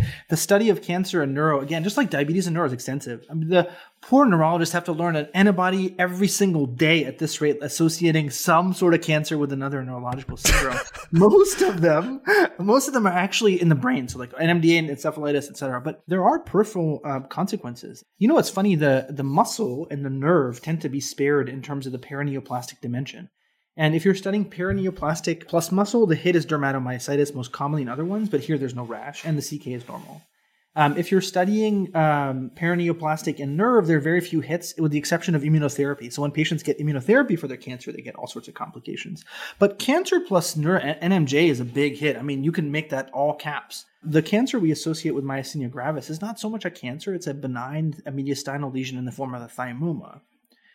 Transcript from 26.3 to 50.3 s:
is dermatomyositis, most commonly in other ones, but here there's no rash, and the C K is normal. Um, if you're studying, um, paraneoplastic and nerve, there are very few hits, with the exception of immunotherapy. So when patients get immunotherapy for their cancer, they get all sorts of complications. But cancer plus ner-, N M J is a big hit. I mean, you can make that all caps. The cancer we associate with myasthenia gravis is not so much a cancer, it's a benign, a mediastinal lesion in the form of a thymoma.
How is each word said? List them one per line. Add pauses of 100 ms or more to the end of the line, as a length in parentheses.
is
dermatomyositis,
most
commonly
in
other
ones,
but
here
there's
no
rash,
and
the
C
K
is
normal. (520)
Um,
if
you're
studying,
um,
paraneoplastic
and
nerve,
there
are
very
few
hits,
with
the
exception
of
immunotherapy.
So
when
patients
get
immunotherapy
for
their
cancer,
they
get
all
sorts
of
complications. (340)
But
cancer
plus
ner-,
N
M
J
is
a
big
hit.
I
mean,
you
can
make
that
all
caps. (160)
The
cancer
we
associate
with
myasthenia
gravis
is
not
so
much
a
cancer,
it's
a
benign,
a
mediastinal
lesion
in
the
form
of
a
thymoma. (540)